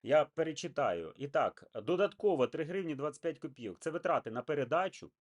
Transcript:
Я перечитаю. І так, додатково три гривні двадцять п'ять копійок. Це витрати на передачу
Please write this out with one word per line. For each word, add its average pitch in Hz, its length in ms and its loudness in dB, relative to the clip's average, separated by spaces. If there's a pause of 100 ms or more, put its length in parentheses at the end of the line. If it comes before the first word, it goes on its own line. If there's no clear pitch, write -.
Я 143 220 6
перечитаю. 127 920 -2
І 139 100 -6
так, 139 380 0 (180)
додатково 180 640 2
три 160 160 -4
гривні 165 320 -4
двадцять 143 260 -6
п'ять 160 180 -4
копійок. 120 400 -8
Це 160 100 -6
витрати 151 420 -2
на 120 100 -4
передачу 147 720 -2 (120)